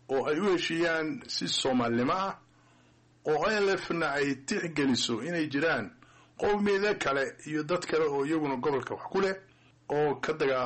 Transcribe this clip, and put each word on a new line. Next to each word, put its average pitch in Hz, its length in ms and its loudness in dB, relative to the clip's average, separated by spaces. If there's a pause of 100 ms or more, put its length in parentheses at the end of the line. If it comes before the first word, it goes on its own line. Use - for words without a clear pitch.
oo 131 180 0
ay 151 140 0
u 202 160 2
heshiiyaan 165 720 -2
si - 200 -6
Soomaalnimo 123 640 2
ah, 190 260 -2 (880)
oo 151 180 4
O 214 60 2
N 214 140 2
L 196 120 4
F-na 165 360 -2
ay 139 220 0 (120)
tixgeliso 135 760 0
inay 160 260 -2
jiraan 139 420 0 (500)
qowmiyado 202 580 2
kale 135 380 -2 (100)
iyo 151 180 -2
dad 170 200 -2
kale 160 240 2
oo 139 160 0
iyaguna 147 320 0
gobolka 127 380 0
wax - 180 -8
ku 190 80 0
leh 190 140 2 (560)
oo 147 300 2
ka 156 120 -2
daga-, 135 340 0